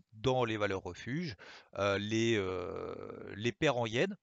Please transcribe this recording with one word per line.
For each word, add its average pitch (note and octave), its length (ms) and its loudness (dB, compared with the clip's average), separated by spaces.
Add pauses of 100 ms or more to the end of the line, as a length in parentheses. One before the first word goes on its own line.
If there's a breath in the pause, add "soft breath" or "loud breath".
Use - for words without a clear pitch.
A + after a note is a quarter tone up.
(140)
dans B2+ 320 2
les A2 120 0
valeurs G2 240 0
refuges, A#2+ 540 -6 (400 loud breath)
euh, G2 240 2
les, A2+ 360 4
euh, F#2 1000 -4
les G#2+ 160 0
paires C#3+ 260 2
en A#2+ 80 2
yens C#3+ 380 0